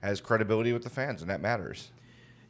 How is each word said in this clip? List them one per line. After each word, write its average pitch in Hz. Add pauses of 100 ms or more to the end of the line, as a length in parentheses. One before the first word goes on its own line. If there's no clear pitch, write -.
has 101
credibility 110
with 120
the 123
fans, 131
and 85
that 87
matters." 104 (580)